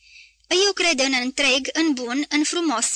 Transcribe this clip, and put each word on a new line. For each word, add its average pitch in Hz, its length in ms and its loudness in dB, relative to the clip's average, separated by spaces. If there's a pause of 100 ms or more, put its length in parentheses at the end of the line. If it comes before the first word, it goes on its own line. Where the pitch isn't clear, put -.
(640)
"Eu 403 80 2
cred 339 280 0
în 269 220 2
întreg, 262 500 0
în 320 200 2
bun, 254 360 -2
în 294 160 2
frumos." 294 520 0